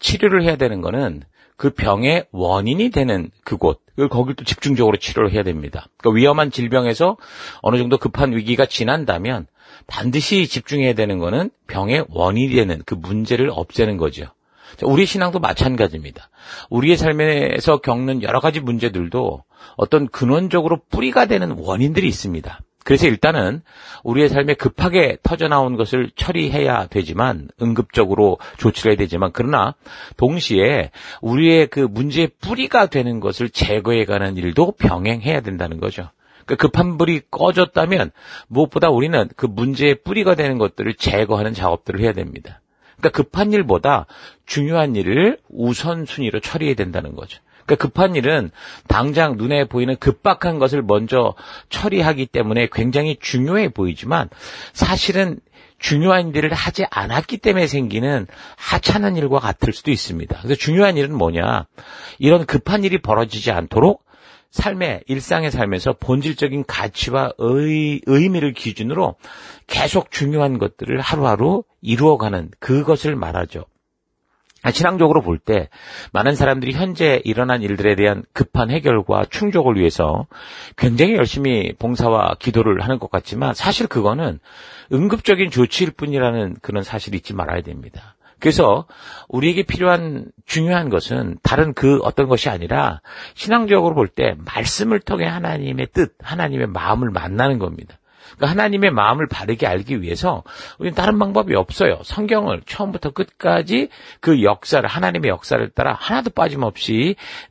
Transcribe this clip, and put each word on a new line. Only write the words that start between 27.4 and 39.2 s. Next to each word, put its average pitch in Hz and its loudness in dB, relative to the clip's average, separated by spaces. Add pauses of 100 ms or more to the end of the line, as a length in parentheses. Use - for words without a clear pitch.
응급적으로 107 2 (180)
조치를 - 2
해야 104 4
되지만, 92 -2
그러나 123 0 (400)
동시에 120 2 (300)
우리의 156 4
그 - -6
문제의 139 0
뿌리가 240 0
되는 123 -2
것을 101 -4
제거해가는 101 0
일도 92 2
병행해야 113 0
된다는 87 -6
거죠. 90 -8 (340)
그러니까 135 -2
급한 170 0
불이 165 0 (100)
꺼졌다면 175 0 (380)
무엇보다 156 2
우리는 135 2